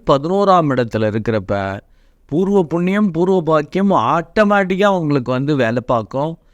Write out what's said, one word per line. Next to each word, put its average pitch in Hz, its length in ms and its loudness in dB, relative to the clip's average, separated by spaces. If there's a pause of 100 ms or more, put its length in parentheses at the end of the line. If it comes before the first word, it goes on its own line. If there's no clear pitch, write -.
(100)
பதினோராம் 175 600 2
இடத்துல 110 460 -2
இருக்கிறப்ப 101 640 -4 (460)
பூர்வ 190 360 0
புண்ணியம், 180 480 0
பூர்வ 180 320 0
பாக்கியம் 156 500 0
ஆட்டோமேட்டிக்கா 185 920 0
அவங்களுக்கு 147 500 0
வந்து 139 240 -2
வேலை 120 300 0
பார்க்கும். 135 520 -4 (160)